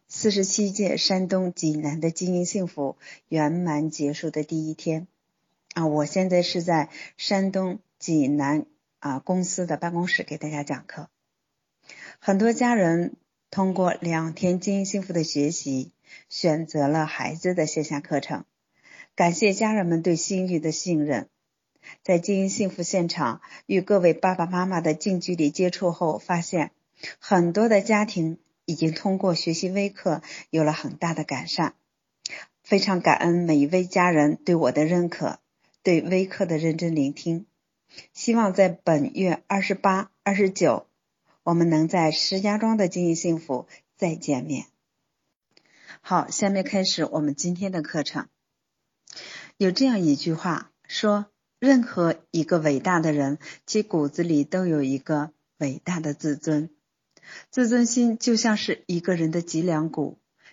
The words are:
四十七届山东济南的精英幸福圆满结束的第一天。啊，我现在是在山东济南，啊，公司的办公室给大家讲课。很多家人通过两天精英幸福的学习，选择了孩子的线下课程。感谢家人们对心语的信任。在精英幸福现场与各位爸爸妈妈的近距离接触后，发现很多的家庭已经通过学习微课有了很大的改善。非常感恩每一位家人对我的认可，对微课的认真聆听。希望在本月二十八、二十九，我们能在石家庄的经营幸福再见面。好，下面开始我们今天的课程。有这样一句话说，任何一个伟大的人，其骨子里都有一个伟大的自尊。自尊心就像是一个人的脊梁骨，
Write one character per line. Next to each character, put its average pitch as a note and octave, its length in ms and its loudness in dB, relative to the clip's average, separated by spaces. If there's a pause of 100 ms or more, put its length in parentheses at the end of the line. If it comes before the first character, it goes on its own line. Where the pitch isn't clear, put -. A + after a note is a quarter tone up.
四 - 220 -2
十 G3 160 2
七 G3+ 240 0
届 G3 260 -2
山 F#3 320 0
东 F#3 240 0
济 D#3 220 0
南 D3+ 260 -4
的 E3 120 0
精 F3+ 240 -2
英 F3+ 100 0
幸 F#3 220 -2
福 C#3+ 320 -6 (280)
圆 D#3 240 2
满 D#3+ 380 -2
结 D3 240 -4
束 D#3 160 -6
的 D3+ 140 -4
第 D#3 260 -4
一 D#3 60 -6
天。 D#3+ 320 -6 (680)
啊， D#3+ 140 0
我 D3+ 180 0
现 F#3 240 0
在 F3 140 4
是 F3 180 -4
在 E3 300 0 (260)
山 F#3+ 340 0
东 F#3+ 280 -2 (180)
济 D#3 300 2
南， C#3+ 400 0 (320)
啊， C#3 180 -6
公 F#3 260 -2
司 F3+ 220 -6
的 D#3+ 120 -4
办 E3+ 160 -4
公 F3 140 -2
室 F3 140 -2
给 D3+ 160 -10
大 D3+ 140 -8
家 D3 120 -6
讲 C3+ 220 -8
课。 - 240 -16 (1160)
很 G3 120 4
多 A3+ 160 4
家 A#3+ 200 2
人 F3 440 2 (340)
通 F#3+ 220 0
过 F3+ 220 2
两 D#3+ 380 -4
天 F3+ 280 0
精 G3 180 -2
英 G3 60 -2
幸 G3 180 -4
福 F3+ 80 -10
的 E3 140 0
学 D3 260 0
习， C3 400 -6 (380)
选 D#3+ 360 0
择 D3 220 0
了 D#3 180 2
孩 D3+ 300 -6
子 F3+ 180 -2
的 E3 120 0
线 D3+ 180 -2
下 D3 160 -6
课 D3 220 -4
程。 - 240 -8 (680)
感 E3+ 200 2
谢 G3+ 180 2
家 G#3+ 220 0
人 G3+ 120 2
们 E3 160 2
对 E3+ 140 2
心 F#3 320 -2
语 F3 100 0
的 D#3 140 -2
信 D#3 320 0
任。 C3 240 -2 (760)
在 F3 180 2
精 G3 200 0
英 F#3+ 100 0
幸 F#3+ 200 -2
福 F3 120 -8
现 F3 280 0
场 D3 320 -2 (240)
与 F#3+ 160 2
各 G3 180 4
位 F3 140 8
爸 F#3 220 0
爸 E3+ 100 0
妈 F3+ 200 0
妈 F#3 140 0
的 D#3+ 140 2
近 F#3 260 -2
距 F3+ 160 -4
离 D3+ 140 2
接 F3+ 200 2
触 F3 220 -2
后， E3 260 -2
发 F3 220 -2
现 C3+ 320 -2 (480)
很 F3 320 4
多 G#3+ 160 4
的 G#3 140 6
家 G#3+ 240 2
庭 E3 320 -2 (260)
已 E3+ 100 -4
经 D#3+ 200 0
通 F#3+ 240 -2
过 F#3+ 180 2
学 E3 180 -2
习 F3+ 140 -4
微 G3 220 0
课 F3 320 -2 (280)
有 D#3+ 140 2
了 D3+ 80 2
很 D#3+ 240 -6
大 E3+ 180 -2
的 D#3 120 -6
改 D3 200 -6
善。 - 300 -4 (880)
非 G3 160 4
常 F#3+ 220 0
感 E3+ 160 4
恩 E3+ 180 2
每 E3 220 2
一 C#3+ 80 4
位 F3+ 200 2
家 F3+ 260 2
人 D3+ 340 4
对 F3 100 2
我 C#3 160 2
的 D3 140 2
认 F3 240 0
可， - 300 -6 (420)
对 E3 200 4
微 F#3 240 0
课 F#3+ 200 -4
的 E3+ 120 0
认 D#3+ 200 0
真 E3 180 -2
聆 C#3+ 160 0
听。 E3 340 -4 (680)
希 - 200 -2
望 G#3+ 200 2
在 F#3+ 160 4
本 D#3 440 0
月 F#3 340 0
二 G3 140 0
十 F#3+ 140 -2
八、 F#3+ 340 0 (140)
二 G3+ 100 0
十 F#3+ 160 2
九， D#3+ 380 2 (560)
我 E3+ 100 2
们 E3+ 160 4
能 D#3+ 200 4
在 D#3+ 220 2
石 - 280 -2
家 G#3 180 0
庄 A3 200 2
的 G3 100 2
经 F3+ 180 -2
营 E3 120 2
幸 E3 200 0
福 C3 300 -6 (300)
再 E3 180 -2
见 C#3 300 -2
面。 C#3+ 220 -6 (1300)
好， - 300 0
下 - 180 0
面 G3 160 0
开 F#3+ 220 0
始 E3+ 180 -2
我 - 160 -2
们 D3 160 0
今 F3+ 180 -2
天 F#3 200 -6
的 E3+ 80 -4
课 D3+ 200 -4
程。 - 280 -6 (1300)
有 F#3+ 120 4
这 A3 160 2
样 A#3 140 4
一 D3+ 160 4
句 E3 180 -2
话 E3 380 -4 (160)
说， G#3 380 0 (340)
任 B3+ 240 6
何 E3+ 480 0
一 D#3+ 140 0
个 F3 140 2
伟 D3 200 2
大 F3+ 220 2
的 D#3+ 100 2
人， C#3+ 280 0 (260)
其 G#3+ 180 0
骨 D#3+ 240 0
子 E3+ 160 -2
里 D3+ 220 2
都 F#3 200 -2
有 D3+ 180 0
一 C3+ 140 0
个 D3+ 360 -4 (240)
伟 C#3 260 -4
大 F3 160 -4
的 D3+ 140 -4
自 D3 240 -4
尊。 D#3 360 -2 (760)
自 B3 180 2
尊 A#3+ 180 4
心 A#3 320 2
就 A#3 200 2
像 A3 180 2
是 - 320 -4
一 F3 140 -2
个 F3+ 160 0
人 D#3+ 120 0
的 E3+ 120 -2
脊 E3 200 -4
梁 D#3+ 280 0
骨， D#3 280 -6 (360)